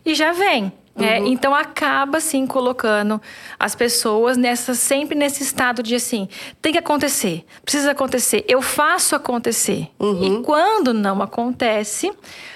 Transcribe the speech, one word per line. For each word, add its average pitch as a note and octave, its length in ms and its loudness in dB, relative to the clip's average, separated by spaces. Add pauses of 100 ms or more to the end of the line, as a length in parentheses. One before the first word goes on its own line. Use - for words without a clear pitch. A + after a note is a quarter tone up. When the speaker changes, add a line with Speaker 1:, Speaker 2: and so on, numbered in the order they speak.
Speaker 1:
e D#4 80 0
já D#4 180 2
vem. C4+ 400 2 (240)
Né? A3+ 240 2
Speaker 2:
Uhum. G3+ 80 0
Speaker 1:
Então, C4+ 280 2
acaba, C#4+ 640 0
assim, C4+ 280 0
colocando A3 760 0 (360)
as G#3 160 -2
pessoas A#3+ 600 2
nessa, B3 380 0
sempre D4 440 0
nesse C#4+ 260 0
estado B3 380 -2
de, A3+ 140 -2
assim, A3+ 320 -2 (340)
"Tem D#4 120 0
que E4+ 60 2
acontecer, C4+ 680 0 (180)
precisa C#4+ 280 0
acontecer, C4+ 580 0
eu B3+ 120 4
faço D#4 540 2
acontecer." A#3 720 -2 (100)
Speaker 2:
Uhum. G3 440 0
Speaker 1:
E - 20 -8
quando D#4 500 4
não G3+ 280 0
acontece, A#3 920 -2 (440)